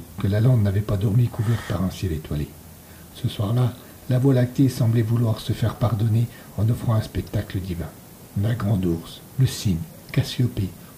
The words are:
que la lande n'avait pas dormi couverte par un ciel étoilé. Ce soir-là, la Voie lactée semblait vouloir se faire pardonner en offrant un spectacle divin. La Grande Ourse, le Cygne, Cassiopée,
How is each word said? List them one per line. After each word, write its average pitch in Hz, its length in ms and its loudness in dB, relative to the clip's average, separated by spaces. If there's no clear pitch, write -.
que - 80 0
la 104 140 2
lande 123 200 6
n'avait 98 180 2
pas 104 160 0
dormi 113 320 2
couverte 113 400 -2
par 92 160 -2
un 90 60 0
ciel 90 220 -4
étoilé. 73 360 -4
Ce - 120 -6
soir-là, 117 460 0
la 127 80 4
Voie 135 160 4
lactée 123 340 4
semblait 117 320 2
vouloir 113 380 0
se - 140 -4
faire 110 200 -2
pardonner 110 540 0
en 110 100 2
offrant - 240 0
un 110 80 2
spectacle - 580 -4
divin. 85 300 -6
La 113 140 2
Grande 98 320 0
Ourse, 82 360 -4
le 131 80 6
Cygne, 90 320 0
Cassiopée, - 580 0